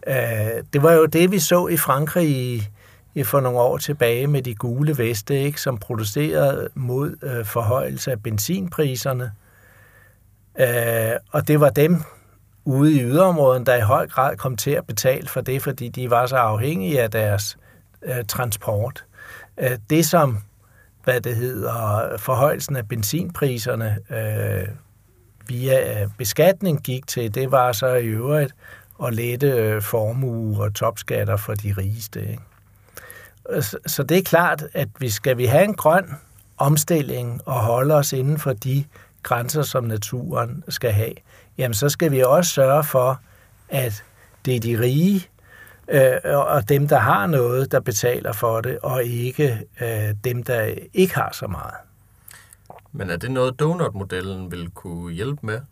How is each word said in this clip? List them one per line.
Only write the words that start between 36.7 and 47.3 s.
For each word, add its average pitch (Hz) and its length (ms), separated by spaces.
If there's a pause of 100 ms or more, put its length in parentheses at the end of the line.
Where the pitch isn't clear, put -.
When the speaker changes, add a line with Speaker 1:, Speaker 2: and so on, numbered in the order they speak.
Speaker 1:
og 131 140
holde 123 360
os 143 180
inden 139 260
for 139 140
de 135 300 (400)
grænser, 120 380
som 131 220
naturen 123 840
skal - 220
have, 104 220 (440)
jamen, 127 160
så 139 160
skal 151 220
vi 131 120
også 156 280
sørge 139 320
for, 131 360 (500)
at 120 340 (420)
det 127 100
er 123 40
de 113 200
rige, 165 480 (600)
øh, 131 260 (120)
og, 143 200
og 135 240
dem, 143 180
der 147 120
har 170 280
noget, 131 440